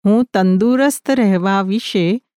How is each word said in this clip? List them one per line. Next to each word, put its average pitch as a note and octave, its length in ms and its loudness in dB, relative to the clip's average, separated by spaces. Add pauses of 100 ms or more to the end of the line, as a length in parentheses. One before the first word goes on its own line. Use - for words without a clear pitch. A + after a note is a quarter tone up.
હું A3 200 2
તંદુરસ્ત A#3 840 0
રહેવા G3 520 0
વિશે F#3+ 580 -2 (200)